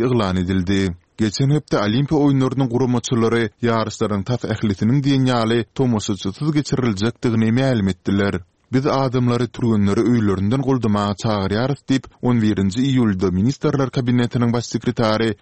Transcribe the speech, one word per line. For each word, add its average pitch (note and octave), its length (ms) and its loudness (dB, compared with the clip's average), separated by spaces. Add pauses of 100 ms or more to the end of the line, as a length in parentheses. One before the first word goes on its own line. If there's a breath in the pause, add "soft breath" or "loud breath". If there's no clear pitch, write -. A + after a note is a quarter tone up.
yglan G#2+ 300 0
edildi. F#2+ 440 0 (380)
Geçen B2 320 0
hepde D3+ 260 -2
Olimpiýa C3+ 480 0
oýunlarynyň C3+ 480 2
guramaçylary A#2 800 0 (120)
ýaryşlaryň A2 600 -2
tas B2 180 -4 (120)
ählisiniň A2 500 0
diýen C3+ 240 2
ýaly A#2 360 0 (100)
tomoşaçysyz A2 840 -2
geçiriljekdigini A2+ 1000 0
ma'lum B2 300 2
etdiler. G2 460 0 (380)
"Biz C3 140 2
adamlary B2 600 0
türgenleri G#2+ 540 0
öýlerinden G#2+ 680 0
goldamaga G#2 540 0
çagyrýarys" G#2+ 640 -2
diýip C3+ 160 0 (180 soft breath)
on A#2+ 200 2
birinji G2+ 460 0
iýulda G#2+ 420 2
Ministrler C3 640 0
Kabinetiniň B2 560 0
baş A#2+ 140 -2
sekretary A2+ 760 0